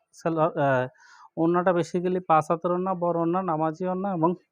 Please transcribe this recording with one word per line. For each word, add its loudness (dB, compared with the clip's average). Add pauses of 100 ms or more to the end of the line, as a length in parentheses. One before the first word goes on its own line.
(120)
সালোয়ার, 0
আহ, 2 (500)
ওড়নাটা 2
basically -2
পাঁচ 4
হাতের 0
ওড়না, -2
বড় -2
ওড়না, 0
নামাজি -2
ওড়না -4
এবং 2 (180)